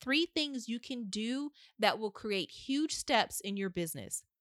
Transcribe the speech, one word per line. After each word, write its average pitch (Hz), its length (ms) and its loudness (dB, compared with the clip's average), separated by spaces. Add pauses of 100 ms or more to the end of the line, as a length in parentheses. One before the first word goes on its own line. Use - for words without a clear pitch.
three 302 260 4
things 285 420 -2
you 233 100 -2
can 240 300 -6
do 240 420 -2 (300)
that 208 180 6
will 214 140 -4
create 196 400 -2
huge 294 420 0
steps - 460 2
in 202 160 -4
your 196 140 -2
business. 165 540 -6 (160)